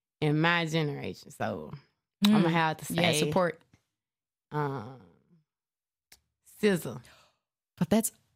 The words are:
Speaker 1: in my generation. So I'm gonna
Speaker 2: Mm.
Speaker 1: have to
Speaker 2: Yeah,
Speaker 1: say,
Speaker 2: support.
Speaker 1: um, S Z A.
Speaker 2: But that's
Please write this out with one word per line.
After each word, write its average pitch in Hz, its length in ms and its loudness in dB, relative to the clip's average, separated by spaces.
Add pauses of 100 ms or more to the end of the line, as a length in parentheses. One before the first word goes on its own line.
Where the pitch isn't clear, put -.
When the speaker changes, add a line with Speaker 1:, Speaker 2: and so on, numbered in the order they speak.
(200)
Speaker 1:
in 151 200 2
my 170 260 2
generation. 143 680 -6
So 95 400 -8 (520)
I'm 208 80 8
gonna 170 160 6
Speaker 2:
Mm. 165 40 0
Speaker 1:
have 160 260 0
to - 160 -10
Speaker 2:
Yeah, 170 180 2
Speaker 1:
say, 147 80 0
Speaker 2:
support. 165 400 0 (920)
Speaker 1:
um, 139 480 -6 (1600)
S 202 200 2
Z 143 60 -8
A. 120 120 -10 (760)
Speaker 2:
But - 140 0
that's 214 200 2 (260)